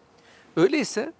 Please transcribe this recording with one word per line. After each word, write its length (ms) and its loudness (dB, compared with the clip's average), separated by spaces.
Öyleyse 640 0